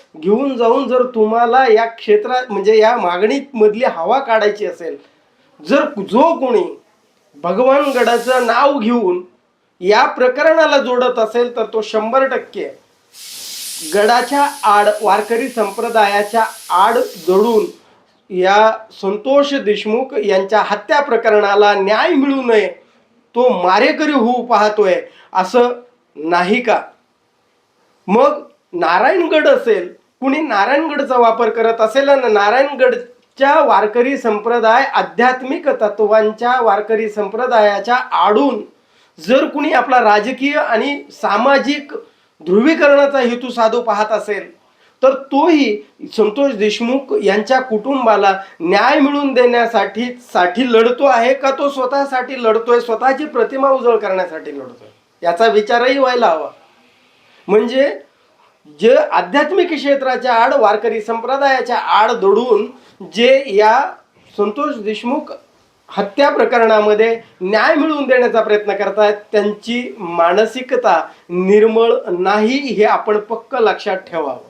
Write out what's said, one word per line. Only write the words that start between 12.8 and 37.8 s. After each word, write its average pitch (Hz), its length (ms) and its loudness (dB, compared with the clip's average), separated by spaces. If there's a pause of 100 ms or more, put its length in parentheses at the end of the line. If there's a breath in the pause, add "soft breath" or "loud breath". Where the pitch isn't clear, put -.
गडाच्या 247 540 0 (140)
आड, 208 260 2 (140)
वारकरी 214 460 -2
संप्रदायाच्या 208 960 -2 (260)
आड 233 240 2 (340)
दडून 208 360 2 (640 soft breath)
या 196 420 2 (300)
संतोष 269 520 0
देशमुख 214 600 -2 (100)
यांच्या 196 360 0
हत्या 208 400 -2
प्रकरणाला 208 720 2
न्याय 208 340 0
मिळू 277 340 0
नये, 214 260 2 (640 soft breath)
तो 233 280 0
मारेकरी 285 500 0
होऊ 247 340 0
पाहतोय, 208 480 2 (380 loud breath)
असं 240 400 0 (440)
नाही 175 440 0
का? 208 220 0 (1200)
मग 277 360 2 (300)
नारायणगड 294 760 2
असेल, 226 440 0 (280)
कुणी 269 200 -2
नारायणगडचा 277 760 -2
वापर 233 340 2
करत 226 300 0
असेल 262 280 0
आणि 262 240 2
नारायणगडच्या 262 1300 0
वारकरी 233 540 0
संप्रदाय, 226 640 0
आध्यात्मिक 254 840 -2
तत्वांच्या 214 920 0
वारकरी 214 480 0
संप्रदायाच्या 214 840 0